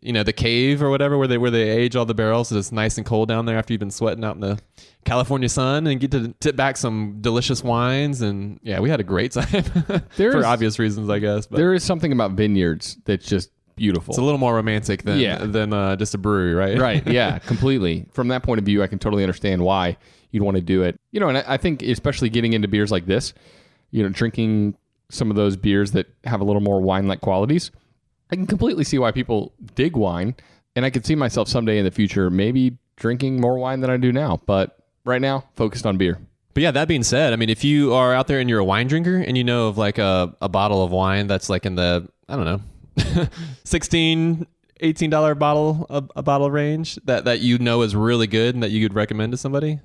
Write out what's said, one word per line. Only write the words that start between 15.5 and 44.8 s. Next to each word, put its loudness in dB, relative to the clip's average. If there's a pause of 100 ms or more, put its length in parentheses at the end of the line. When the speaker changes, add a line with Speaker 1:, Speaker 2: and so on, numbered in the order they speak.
Speaker 1:
uh, 0
just -6
a -4
brewery, 2
right? 2
Speaker 2:
Right, 0
Speaker 1:
<laughs> 0
Speaker 2:
yeah, 2
completely. 0
From -2
that -2
point 0
of -2
view, 4
I 0
can -6
totally 0
understand 0
why 2 (340)
you'd -2
wanna 0
do 2
it. 0 (140)
You -2
know, 2
and 2
I, -4
I -2
think -2
especially -2
getting 0
into 2
beers 2
like 0
this, 0 (580)
you 0
know, 0
drinking 0 (340)
some -2
of 0
those 2
beers 2
that 0 (180)
have -4
a -2
little 0
more 2
wine-like 0
qualities, 0 (600)
I -4
can -4
completely 0
see 0
why 2
people -2 (240)
dig 0
wine, -2 (400)
and 0
I 0
could -4
see 2
myself 0
someday 0
in 2
the 2
future 0
maybe 2 (180)
drinking -2
more 2
wine -4
than 0
I 0
do 2
now, 0
but 0 (260)
right 0
now, -2 (100)
focused -2
on 0
beer. 2 (360)
Speaker 1:
But 2
yeah, 2
that 0
being 0
said, 2
I -2
mean, 2
if 0
you 4
are 4
out 2
there 0
and 0
you're 4
a 4
wine 2
drinker 0
and 0
you 2
know 2
of, -2
like, 0
a, 2
a -2
bottle 2
of 0
wine 0
that's, -2
like, -2
in -2
the, 0 (200)
I -10
don't -2
know, -2 (380)
<laughs> -2 (360)
sixteen, 0 (340)